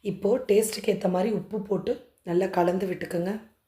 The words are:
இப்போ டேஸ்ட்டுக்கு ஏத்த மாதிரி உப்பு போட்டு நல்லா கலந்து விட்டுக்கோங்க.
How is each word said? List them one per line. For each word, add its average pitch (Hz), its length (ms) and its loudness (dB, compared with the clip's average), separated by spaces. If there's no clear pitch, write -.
இப்போ 202 360 0
டேஸ்ட்டுக்கு 214 540 2
ஏத்த 185 180 2
மாதிரி 190 260 2
உப்பு 208 260 -4
போட்டு - 600 -4
நல்லா 180 240 2
கலந்து 185 400 2
விட்டுக்கோங்க. 185 680 -6